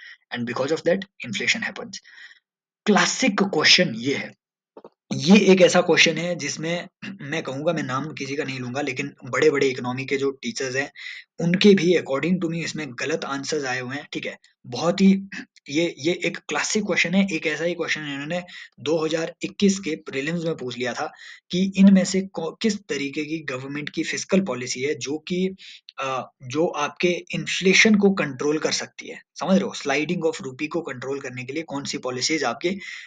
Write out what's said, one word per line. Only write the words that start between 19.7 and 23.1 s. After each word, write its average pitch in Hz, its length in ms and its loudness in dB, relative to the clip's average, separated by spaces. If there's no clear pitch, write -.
के 156 180 -6
prelims 160 480 -6
में 160 120 -2
पूछ 123 220 -8
लिया 120 160 -4
था 151 180 -6
कि 190 260 0
इनमें 190 280 8
से 190 160 0
कौ-, 165 420 -6
किस 214 160 0
तरीके 139 460 -6